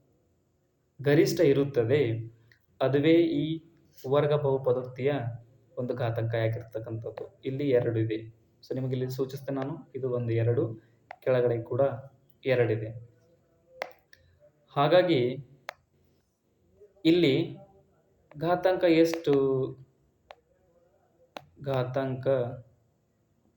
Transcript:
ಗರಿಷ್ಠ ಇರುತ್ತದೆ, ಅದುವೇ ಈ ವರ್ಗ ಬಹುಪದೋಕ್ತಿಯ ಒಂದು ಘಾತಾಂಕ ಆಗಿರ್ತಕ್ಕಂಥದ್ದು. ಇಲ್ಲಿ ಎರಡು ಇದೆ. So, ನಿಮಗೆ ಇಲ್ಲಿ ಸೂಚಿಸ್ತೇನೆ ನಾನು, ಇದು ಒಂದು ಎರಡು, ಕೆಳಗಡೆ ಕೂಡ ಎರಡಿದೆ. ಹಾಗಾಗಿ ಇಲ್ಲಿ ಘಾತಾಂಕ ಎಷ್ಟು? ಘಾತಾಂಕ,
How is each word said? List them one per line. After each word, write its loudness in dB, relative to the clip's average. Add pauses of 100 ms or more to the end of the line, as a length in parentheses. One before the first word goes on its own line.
(1000)
ಗರಿಷ್ಠ 4
ಇರುತ್ತದೆ, 2 (460)
ಅದುವೇ 4
ಈ 0 (460)
ವರ್ಗ 2
ಬಹುಪದೋಕ್ತಿಯ -2 (640)
ಒಂದು -6
ಘಾತಾಂಕ -4
ಆಗಿರ್ತಕ್ಕಂಥದ್ದು. -6
ಇಲ್ಲಿ -4
ಎರಡು 2
ಇದೆ. -2 (460)
So, -10
ನಿಮಗೆ -4
ಇಲ್ಲಿ -4
ಸೂಚಿಸ್ತೇನೆ -8
ನಾನು, -12
ಇದು -6
ಒಂದು -2
ಎರಡು, 0 (380)
ಕೆಳಗಡೆ 0
ಕೂಡ -2 (640)
ಎರಡಿದೆ. -2 (1600)
ಹಾಗಾಗಿ 2 (1600)
ಇಲ್ಲಿ 2 (800)
ಘಾತಾಂಕ 0
ಎಷ್ಟು? 4 (2250)
ಘಾತಾಂಕ, -2 (1300)